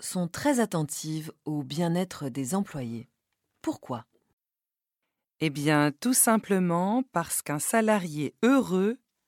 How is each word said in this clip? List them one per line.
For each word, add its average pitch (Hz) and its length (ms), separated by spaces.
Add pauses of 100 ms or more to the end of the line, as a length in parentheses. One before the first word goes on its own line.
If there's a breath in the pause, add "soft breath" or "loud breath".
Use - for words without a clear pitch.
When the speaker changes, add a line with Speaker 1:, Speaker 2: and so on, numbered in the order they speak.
Speaker 1:
sont 180 260
très 269 320
attentives 156 760 (120)
au 151 180
bien-être 170 680
des 135 260
employés. 120 520 (520)
Pourquoi ? - 460 (1300)
Speaker 2:
Eh 160 120
bien, 147 500
tout 254 140
simplement 196 960
parce - 300
qu'un 147 180
salarié 185 840
heureux 214 560 (300)